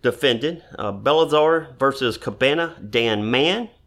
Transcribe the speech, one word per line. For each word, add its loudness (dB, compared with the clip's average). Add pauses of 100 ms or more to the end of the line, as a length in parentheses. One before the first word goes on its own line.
defended, 0 (160)
uh, -4
Belazar 2
versus 0
Cabana, -2 (140)
Dan 0
Mann 0 (180)